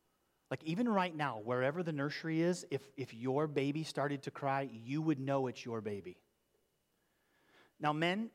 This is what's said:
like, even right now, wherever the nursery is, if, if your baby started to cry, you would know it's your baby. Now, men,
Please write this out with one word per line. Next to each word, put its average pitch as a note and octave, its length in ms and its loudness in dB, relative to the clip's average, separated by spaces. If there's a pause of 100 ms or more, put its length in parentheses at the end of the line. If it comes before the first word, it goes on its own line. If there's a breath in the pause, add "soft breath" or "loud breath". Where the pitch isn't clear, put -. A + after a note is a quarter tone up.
(500)
like, C3+ 140 -4
even F3+ 240 0
right F#3 260 4
now, C3+ 300 -2
wherever B2+ 400 2
the E3 80 0
nursery D3+ 500 0
is, F3 300 2
if, C3+ 100 -2 (140)
if B2+ 180 -8
your C3 340 2
baby C#3+ 360 0
started C#3+ 400 -2
to C#3 80 -6
cry, C#3 400 -2
you A#2 300 -4
would D#3 180 2
know C3+ 280 2
it's - 180 -8
your A#2 160 -4
baby. G2 360 -6 (1600 soft breath)
Now, D3+ 140 4
men, F3+ 420 0